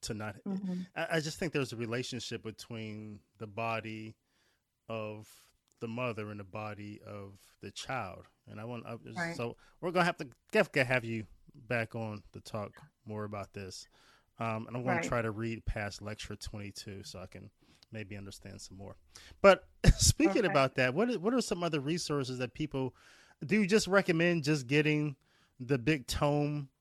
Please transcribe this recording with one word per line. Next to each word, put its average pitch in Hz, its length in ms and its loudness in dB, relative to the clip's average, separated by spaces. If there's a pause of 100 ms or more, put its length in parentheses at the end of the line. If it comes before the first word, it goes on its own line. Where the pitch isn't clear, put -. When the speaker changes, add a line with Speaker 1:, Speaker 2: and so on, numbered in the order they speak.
Speaker 1:
To 120 120 -6
not, 107 300 -8
Speaker 2:
Mm-hmm. 185 380 -4 (120)
Speaker 1:
I, 165 220 -2
I 160 40 2
just 151 180 -8
think 170 140 -2
there's 139 200 -2
a 120 40 -10
relationship 117 680 -6
between 107 760 -10 (180)
the 113 100 -10
body 110 680 -6 (720)
of 107 400 -8 (520)
the 117 80 -8
mother 113 420 -4
and 104 80 -10
the 101 60 -12
body 104 600 -10
of 101 280 -14 (280)
the 101 120 -12
child. 95 540 -8 (220)
And 107 120 -14
I 110 40 -12
want, 117 220 -10
I, 117 100 -10 (200)
Speaker 2:
Right. 170 200 -4
Speaker 1:
so 120 200 -6 (240)
we're 175 100 -4
gonna 175 140 4
have 175 140 0
to 147 100 -8 (240)
definitely 165 320 4
have 127 200 0
you 113 220 -4 (280)
back 117 420 -4
on 107 260 -6 (100)
to 104 80 -16
talk 101 400 -10 (240)
more 107 200 -6
about 101 280 -10
this. 95 360 -12 (500)
Um, 110 300 -4
and 113 80 -8
I'm 123 80 -6
gonna 170 120 2
Speaker 2:
Right. 165 80 0
Speaker 1:
try 123 180 0
to 110 100 0
read 113 320 -4
past 104 380 -4
lecture 107 340 -10
twenty-two 101 680 -12
so - 160 -14
I 92 60 -12
can 98 240 -16 (420)
maybe 107 240 -10
understand 98 440 -14
some - 180 -16
more. 98 180 -14 (460)
But 190 260 10 (160)
<laughs> - 140 10
speaking 302 460 6
Speaker 2:
Okay. - 40 4
Speaker 1:
about 135 280 6
that, 127 180 4
what 220 160 2
are, 226 100 0
what 214 140 0
are 254 80 4
some 175 200 -2
other 165 160 0
resources 139 600 0
that 123 160 -4
people, 135 420 -2 (480)
do 185 160 4
you 208 60 4
just 202 200 6
recommend 175 580 4
just 143 220 2
getting 151 480 4 (460)
the 127 180 0
big 127 280 0
tome 147 640 0 (100)